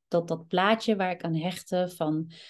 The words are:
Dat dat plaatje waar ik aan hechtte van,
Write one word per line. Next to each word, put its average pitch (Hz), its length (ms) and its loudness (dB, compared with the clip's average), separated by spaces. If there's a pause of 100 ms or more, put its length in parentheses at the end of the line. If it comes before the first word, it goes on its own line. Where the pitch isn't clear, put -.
Dat 170 200 0
dat 165 200 -4
plaatje 214 480 2
waar 185 160 0
ik 175 120 -8
aan 165 120 0
hechtte 180 600 -2
van, 160 360 -2 (180)